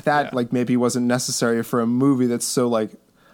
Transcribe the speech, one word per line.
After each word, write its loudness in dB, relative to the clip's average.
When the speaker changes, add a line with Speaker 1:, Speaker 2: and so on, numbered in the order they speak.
Speaker 1:
that, 2
Speaker 2:
Yeah. -10
Speaker 1:
like, -2
maybe 2
wasn't 0
necessary 0
for -2
a 0
movie 2
that's -2
so, 0
like, 0